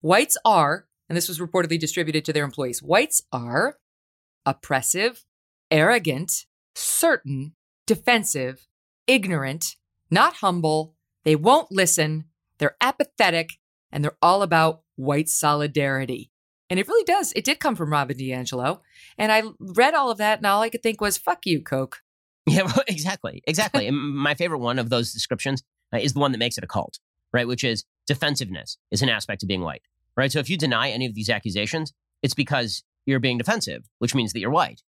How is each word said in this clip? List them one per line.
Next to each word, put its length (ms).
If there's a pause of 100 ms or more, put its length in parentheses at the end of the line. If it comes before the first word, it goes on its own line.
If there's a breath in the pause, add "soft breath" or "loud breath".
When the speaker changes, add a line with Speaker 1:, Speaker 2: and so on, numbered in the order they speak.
Speaker 1:
Whites 440
are, 420 (220)
and 80
this 100
was 120
reportedly 400
distributed 460
to 80
their 120
employees, 360
whites 500
are 460 (680)
oppressive, 800 (440)
arrogant, 760 (300)
certain, 800 (320)
defensive, 840 (400)
ignorant, 680 (340)
not 280
humble. 580 (280)
They 120
won't 360
listen. 540 (340)
They're 220
apathetic, 800 (320)
and 120
they're 180
all 200
about 400 (140)
white 340
solidarity. 1040 (380)
And 100
it 80
really 160
does. 320
It 80
did 160
come 160
from 160
Robin 260
DiAngelo. 640 (380 soft breath)
And 140
I 120 (160)
read 340
all 160
of 100
that, 200
and 80
all 140
I 80
could 120
think 200
was, 160
"Fuck 280
you, 160
Coke." 420
Speaker 2:
<laughs> 440
Yeah, 160
well, 240
exactly. 580
Exactly. 420
Speaker 1:
<laughs> 20
Speaker 2:
And 60 (200)
my 180
favorite 260
one 200
of 100
those 240
descriptions, 480 (320)
uh, 40
is 160
the 60
one 120
that 80
makes 180
it 60
a 40
cult, 300 (340)
right? 160
Which 160
is, 220 (220)
"Defensiveness 680 (120)
is 140
an 60
aspect 340
of 40
being 140
white," 220 (340)
right? 140
So 80
if 100
you 80
deny 320
any 160
of 80
these 160
accusations, 640 (300)
it's 100
because 500 (220)
you're 140
being 180
defensive, 500 (120)
which 160
means 180
that 60
you're 100
white. 320 (100)